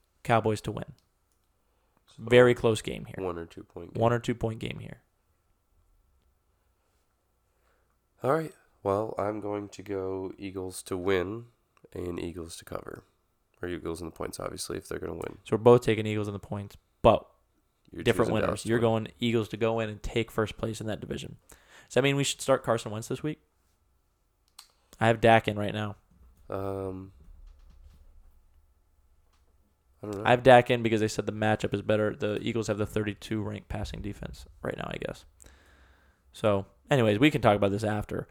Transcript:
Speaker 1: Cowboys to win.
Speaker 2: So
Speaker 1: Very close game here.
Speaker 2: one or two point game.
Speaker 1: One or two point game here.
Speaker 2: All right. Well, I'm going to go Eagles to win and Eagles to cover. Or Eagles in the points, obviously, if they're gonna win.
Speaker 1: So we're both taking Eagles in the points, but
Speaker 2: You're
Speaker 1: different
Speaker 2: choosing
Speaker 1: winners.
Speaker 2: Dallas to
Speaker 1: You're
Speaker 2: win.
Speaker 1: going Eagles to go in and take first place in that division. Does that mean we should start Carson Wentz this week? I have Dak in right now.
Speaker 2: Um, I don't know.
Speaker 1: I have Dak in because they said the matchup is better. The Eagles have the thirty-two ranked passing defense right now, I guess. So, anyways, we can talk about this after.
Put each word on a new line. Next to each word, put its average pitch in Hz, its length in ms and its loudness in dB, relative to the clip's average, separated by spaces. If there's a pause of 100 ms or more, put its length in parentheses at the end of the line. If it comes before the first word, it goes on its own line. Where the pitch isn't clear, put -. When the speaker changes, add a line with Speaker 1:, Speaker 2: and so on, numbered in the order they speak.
(220)
Speaker 1:
Cowboys 110 400 2
to 104 100 -8
win. 110 120 -10 (1300)
Speaker 2:
So 110 120 -16
Speaker 1:
Very 123 260 8
close 117 260 2
game 62 260 -10
here. - 180 -8
Speaker 2:
one 87 140 -4
or 85 80 -10
two - 180 -18
point 87 300 -16
game. 110 60 -6
Speaker 1:
One 117 120 4
or 120 80 0
two 120 140 -4
point 113 260 -6
game - 200 -8
here. - 180 -16 (3250)
Speaker 2:
All 127 100 2
right. 160 200 -2 (300)
Well, 104 360 -2
I'm 104 220 -4
going 104 300 -8
to - 120 -18
go 95 560 -6
Eagles 92 460 -10
to 95 120 -6
win 95 500 -2 (460)
and 90 280 -8
Eagles 85 380 -10
to - 60 -20
cover. - 380 -12 (600)
Or 90 60 -6
Eagles 82 340 -6
in 82 40 -10
the 80 60 -12
points, - 260 -10
obviously, - 380 -8
if - 100 -10
they're 82 120 -8
gonna 85 160 -8
win. - 300 -10
Speaker 1:
So - 120 -2
we're - 20 -2
both 120 220 8
taking 107 260 0
Eagles 107 220 -4
in 101 60 -8
the 98 40 -10
points, 101 380 -12 (260)
but 107 240 6 (640)
Speaker 2:
You're 85 120 -12
Speaker 1:
different 117 240 2
Speaker 2:
choosing 113 80 0
Speaker 1:
winners. 107 120 0
Speaker 2:
Dallas 104 180 -4
to 104 40 -6
Speaker 1:
You're 117 100 2
Speaker 2:
win. 113 40 2
Speaker 1:
going 110 260 0 (100)
Eagles 117 300 0
to 110 80 -10
go 113 240 -2
in 110 80 -4
and 107 140 -12
take - 280 -4
first - 280 -2
place 113 220 -6
in 110 80 -8
that 104 120 -6
division. - 360 -10 (520)
Does - 60 -18
that 127 80 4
mean 139 140 4
we 143 80 2
should - 180 -4
start 135 200 2
Carson 113 300 -2
Wentz 110 160 -8
this 131 140 -6
week? 151 180 -6 (1600)
I 110 60 4
have 113 140 4
Dak 113 280 8
in 104 100 -4
right 104 140 -4
now. 104 240 -6 (540)
Speaker 2:
Um, 95 600 -6 (3000)
I 104 40 -12
don't 104 120 -6
know. 104 80 -8
Speaker 1:
I 113 40 4
have 123 120 6
Dak 123 280 10
in 120 120 0
because 110 180 2
they 107 80 2
said 107 180 -4
the 104 60 -4
matchup 107 400 0
is 101 80 -2
better. 107 340 0
The 104 280 -2
Eagles 113 240 -2
have 104 120 -2
the 104 80 0
thirty-two 107 560 -4
ranked 104 260 -8
passing - 340 -8
defense - 420 -12 (180)
right - 140 -6
now, - 160 -8
I 50 60 -8
guess. - 260 -10 (1080)
So, 101 340 0 (240)
anyways, 113 280 4
we 147 120 6
can 139 100 -2
talk 107 160 6
about 101 140 2
this 104 140 -2
after. 104 460 -4